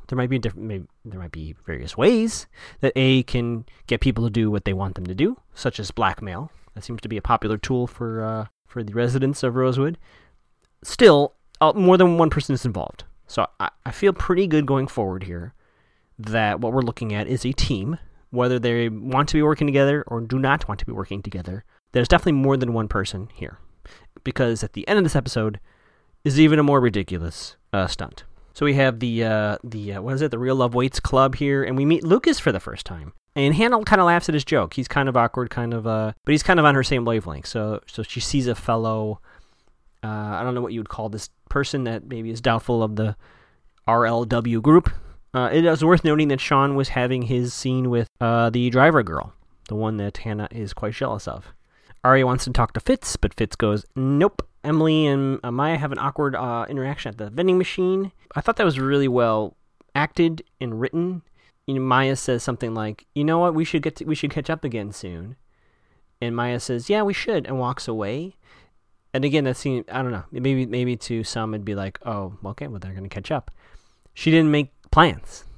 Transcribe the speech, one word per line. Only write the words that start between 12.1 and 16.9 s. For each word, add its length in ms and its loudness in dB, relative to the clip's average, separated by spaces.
one 140 4
person 240 0
is 100 -6
involved. 380 -6
So 180 -2
I, 100 -4
I 60 -6
feel 220 2
pretty 340 0
good 180 4
going 220 0
forward 360 -4
here 300 -12
that 420 0
what 140 -2
we're 80 2
looking 320 -4